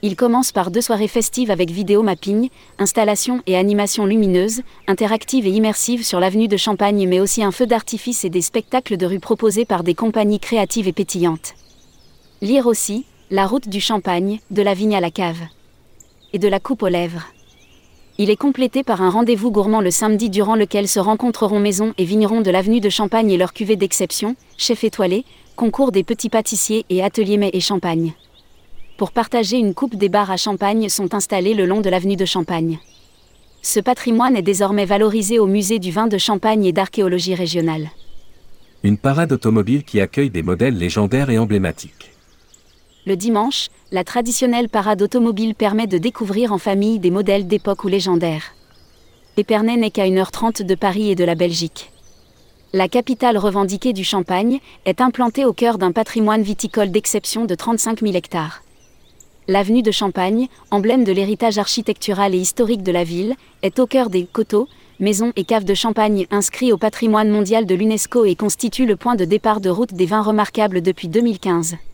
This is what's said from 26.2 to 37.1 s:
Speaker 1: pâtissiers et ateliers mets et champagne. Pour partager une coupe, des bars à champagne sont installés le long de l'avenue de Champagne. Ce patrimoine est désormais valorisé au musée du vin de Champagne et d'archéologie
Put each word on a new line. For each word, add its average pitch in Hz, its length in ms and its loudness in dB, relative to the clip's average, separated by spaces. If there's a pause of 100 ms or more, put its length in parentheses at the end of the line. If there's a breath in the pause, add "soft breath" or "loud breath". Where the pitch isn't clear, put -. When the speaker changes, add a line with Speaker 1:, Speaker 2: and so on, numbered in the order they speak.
Speaker 1:
pâtissiers 220 580 -2
et 185 140 0
ateliers 202 340 0
mets 202 160 2
et 185 60 -2
champagne. 165 560 -2 (840)
Pour 196 160 -4
partager 226 460 0
une 202 160 0
coupe, 233 200 -4
des 196 140 0
bars 196 240 0
à 185 40 -2
champagne 202 520 0
sont 190 260 -2
installés 196 400 0
le 196 120 2
long 196 140 2
de 196 80 0
l'avenue 185 280 0
de 190 80 0
Champagne. 165 560 -2 (840)
Ce - 160 -2
patrimoine 240 580 2
est 190 60 0
désormais 196 440 0
valorisé 208 520 2
au 208 80 4
musée 202 320 0
du 180 140 -6
vin 220 160 0
de 202 100 0
Champagne 214 460 2
et 180 80 2
d'archéologie 185 640 0